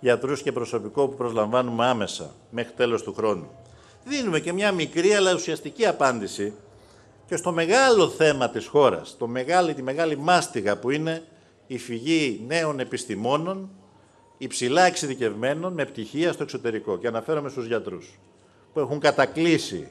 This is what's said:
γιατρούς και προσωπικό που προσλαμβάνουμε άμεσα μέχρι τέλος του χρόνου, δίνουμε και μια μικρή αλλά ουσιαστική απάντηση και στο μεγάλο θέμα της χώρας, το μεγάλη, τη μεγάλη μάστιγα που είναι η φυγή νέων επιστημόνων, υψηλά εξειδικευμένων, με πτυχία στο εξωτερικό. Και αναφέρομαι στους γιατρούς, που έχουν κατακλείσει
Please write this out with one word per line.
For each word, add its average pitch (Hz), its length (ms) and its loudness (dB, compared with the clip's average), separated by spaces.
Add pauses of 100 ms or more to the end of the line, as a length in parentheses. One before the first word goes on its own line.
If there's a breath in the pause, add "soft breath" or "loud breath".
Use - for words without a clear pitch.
γιατρούς 127 420 2
και 135 100 -2
προσωπικό 117 560 -2
που 135 80 -10
προσλαμβάνουμε 117 720 0
άμεσα 98 480 -2 (160)
μέχρι 117 260 -6
τέλος 120 260 0
του 98 120 -10
χρόνου, 101 360 -2 (540 loud breath)
δίνουμε 240 360 -2
και 165 120 -4
μια 196 200 2
μικρή 170 420 2
αλλά 190 200 4
ουσιαστική 160 520 -2
απάντηση 110 680 0 (720 soft breath)
και 175 100 -4
στο 180 160 -2
μεγάλο 190 560 4
θέμα 139 400 2
της - 180 -6
χώρας, 110 520 2
το 120 80 -4
μεγάλη, 147 480 0
τη 131 80 -8
μεγάλη 151 340 -2
μάστιγα 135 640 2
που 117 120 -2
είναι 160 320 -2 (440 soft breath)
η 127 120 -8
φυγή 120 680 0
νέων 151 340 -2
επιστημόνων, 139 920 -4 (680 soft breath)
υψηλά 131 440 0
εξειδικευμένων, 139 880 0
με 156 120 -4
πτυχία 139 480 -2
στο - 100 -8
εξωτερικό. 110 560 -4
Και 120 80 -6
αναφέρομαι 139 420 -2
στους 120 180 -8
γιατρούς, 107 520 -6 (540 soft breath)
που 156 80 -2
έχουν 143 200 -2
κατακλείσει 143 920 2